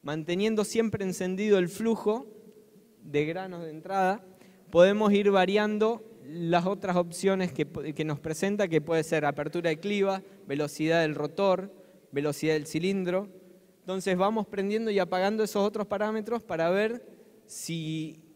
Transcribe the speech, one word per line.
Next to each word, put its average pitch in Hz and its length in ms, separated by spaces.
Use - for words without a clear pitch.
Manteniendo 175 640
siempre 214 400
encendido 190 520
el 180 120
flujo 220 580
de 147 220
granos 175 380
de 160 60
entrada, 185 520
podemos 202 440
ir 202 180
variando 208 720
las 170 400
otras 196 320
opciones 180 560
que, 151 120
que 151 380
nos 151 160
presenta, 196 480
que 160 140
puede 160 240
ser 160 180
apertura 151 460
de 160 100
cliva, 196 420
velocidad 156 580
del 151 120
rotor, 185 560
velocidad 147 440
del 151 120
cilindro. 185 600
Entonces 185 360
vamos 208 300
prendiendo 208 440
y 202 80
apagando 185 440
esos 202 180
otros 208 260
parámetros 214 540
para 165 280
ver 220 360
si 160 760